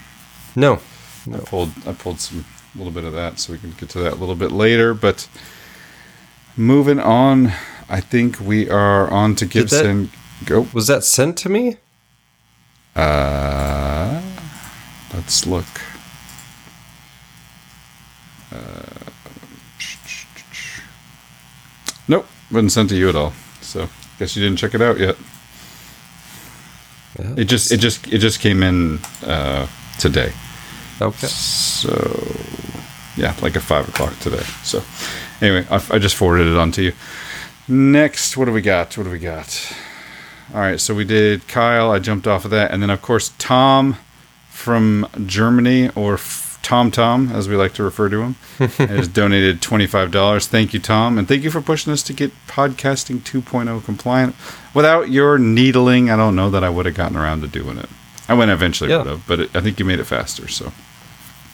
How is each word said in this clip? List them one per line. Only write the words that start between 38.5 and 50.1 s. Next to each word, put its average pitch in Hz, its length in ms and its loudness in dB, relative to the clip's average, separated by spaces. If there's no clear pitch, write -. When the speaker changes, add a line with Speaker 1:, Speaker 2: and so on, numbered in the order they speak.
Speaker 2:
we 110 80 0
got? 90 360 0
What 107 80 -6
do 92 40 -6
we 90 100 -6
got? 80 540 -10
All 107 80 -4
right, 92 180 0
so - 140 -2
we 104 100 -2
did 104 460 2
Kyle. 117 420 2
I 98 80 2
jumped 98 280 -2
off 101 180 0
of 101 60 -8
that. 107 200 2
And 95 100 -2
then, 104 80 0
of 95 120 -2
course, - 360 0
Tom 135 600 4
from 110 560 2
Germany, 120 720 4
or 104 180 0
F-, - 480 -8
Tom 123 300 2
Tom, 120 420 2
as 101 160 -2
we 104 80 2
like 95 160 2
to 104 100 -4
refer 101 240 0
to 107 140 0
him, 123 140 -4
Speaker 1:
<laughs> - 0 -
Speaker 2:
has 101 320 0
donated 98 520 4
twenty-five 98 500 0